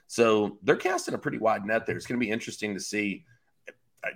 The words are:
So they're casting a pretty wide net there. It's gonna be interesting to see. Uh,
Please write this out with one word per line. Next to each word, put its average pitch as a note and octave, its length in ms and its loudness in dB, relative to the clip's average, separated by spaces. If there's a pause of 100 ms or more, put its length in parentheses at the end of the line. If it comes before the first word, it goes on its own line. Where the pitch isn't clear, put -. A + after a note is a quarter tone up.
So G#2+ 560 4
they're D3 120 4
casting F4+ 380 -2
a A#2+ 40 -2
pretty A#2 200 -6
wide G#2 280 2
net A2 200 0
there. F2+ 100 -2
It's F2 100 -10
gonna B2 140 -2
be A2+ 100 0
interesting G#2+ 440 -4
to F#2 80 -6
see. G#2 420 -2 (460)
Uh, - 460 -14